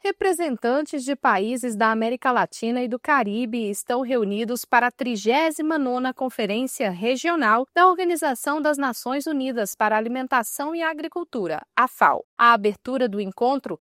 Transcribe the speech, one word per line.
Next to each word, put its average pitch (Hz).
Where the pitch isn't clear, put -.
Representantes 302
de 277
países 226
da 220
América 233
Latina 233
e 254
do 240
Caribe 233
estão 240
reunidos 233
para 240
a -
trigésima 294
nona 254
Conferência 240
Regional 240
da 349
Organização 330
das 302
Nações 269
Unidas 262
para 214
a 214
Alimentação 262
e 330
Agricultura, 311
a 247
fao. -
A 233
abertura 233
do 202
encontro 233